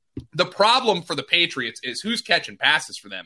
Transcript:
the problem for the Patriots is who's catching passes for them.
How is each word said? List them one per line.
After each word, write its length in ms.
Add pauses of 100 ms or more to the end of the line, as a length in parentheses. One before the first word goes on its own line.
(340)
the 120
problem 580
for 120
the 80
Patriots 600
is 180
who's 180
catching 380
passes 440
for 60
them. 180